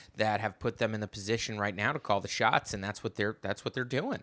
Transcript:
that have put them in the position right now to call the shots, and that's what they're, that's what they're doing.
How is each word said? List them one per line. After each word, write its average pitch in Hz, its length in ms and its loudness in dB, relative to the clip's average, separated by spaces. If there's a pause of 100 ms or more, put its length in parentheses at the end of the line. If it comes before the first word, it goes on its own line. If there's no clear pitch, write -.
(160)
that 107 240 2
have 104 180 -2
put 117 200 -2
them 110 140 2
in 107 80 -2
the 104 80 -2
position 107 500 -2
right 101 160 0
now 104 180 2
to 151 80 -4
call 101 200 2
the 95 80 -8
shots, - 460 2
and 98 80 -4
that's 101 220 -4
what 110 100 -2
they're, 107 280 0
that's 98 220 -4
what - 100 -4
they're 127 100 -2
doing. 143 380 -2